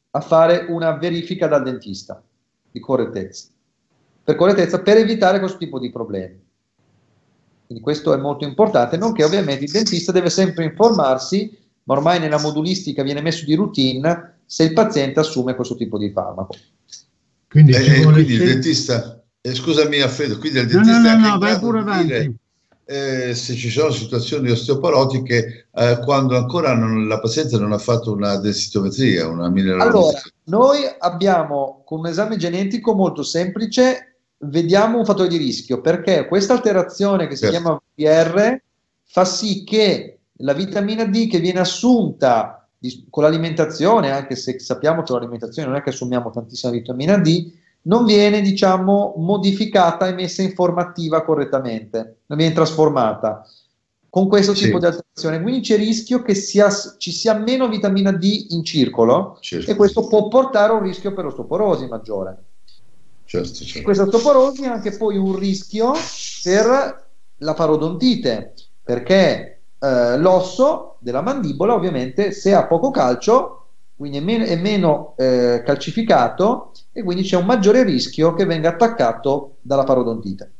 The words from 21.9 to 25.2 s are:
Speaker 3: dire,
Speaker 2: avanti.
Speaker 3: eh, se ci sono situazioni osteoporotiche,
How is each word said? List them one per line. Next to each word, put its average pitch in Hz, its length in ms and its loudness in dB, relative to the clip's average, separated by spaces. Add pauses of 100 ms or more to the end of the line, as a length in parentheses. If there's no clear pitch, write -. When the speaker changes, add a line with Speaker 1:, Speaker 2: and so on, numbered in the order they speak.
Speaker 3:
dire, 131 140 -2
Speaker 2:
avanti. 123 180 -4 (480)
Speaker 3:
eh, 131 480 -4
se 120 220 -8
ci 120 160 -6
sono 147 180 2
situazioni 120 640 -4
osteoporotiche, 127 1200 0